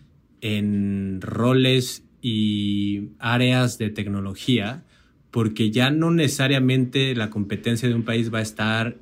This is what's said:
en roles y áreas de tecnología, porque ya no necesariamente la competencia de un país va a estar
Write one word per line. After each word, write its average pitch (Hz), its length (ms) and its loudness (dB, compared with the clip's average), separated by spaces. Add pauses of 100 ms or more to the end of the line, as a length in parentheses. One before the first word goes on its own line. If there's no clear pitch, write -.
(420)
en 101 800 -2
roles 127 840 2 (180)
y 104 880 -2 (100)
áreas 123 580 2
de 107 120 -2
tecnología, 101 920 -4 (480)
porque 113 380 0
ya 123 220 2
no 160 200 2
necesariamente 131 1000 2
la 110 160 -2
competencia 110 600 -2
de 120 40 2
un 117 100 0
país 117 300 -2
va 113 60 -2
a - 20 0
estar 110 600 -2